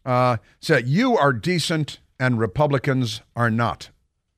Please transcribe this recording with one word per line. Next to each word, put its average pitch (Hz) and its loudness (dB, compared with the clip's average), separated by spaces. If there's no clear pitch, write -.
uh, 123 2
said, 127 0
"You 220 2
are 139 4
decent 156 -4
and 127 0
Republicans 131 0
are 117 0
not." 110 -2